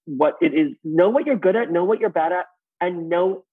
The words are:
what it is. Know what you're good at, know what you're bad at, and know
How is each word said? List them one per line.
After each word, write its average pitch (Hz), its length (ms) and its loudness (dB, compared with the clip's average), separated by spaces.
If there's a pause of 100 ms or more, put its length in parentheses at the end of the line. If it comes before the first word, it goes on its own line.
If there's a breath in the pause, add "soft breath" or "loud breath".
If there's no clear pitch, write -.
what 143 360 0
it 160 120 2
is. 151 180 2 (140)
Know 165 240 2
what 285 160 0
you're 285 100 0
good 190 220 2
at, 233 120 -2
know 170 140 0
what 214 160 0
you're 220 100 0
bad 165 220 -2
at, 180 140 -2 (340)
and 170 300 -4
know 185 420 0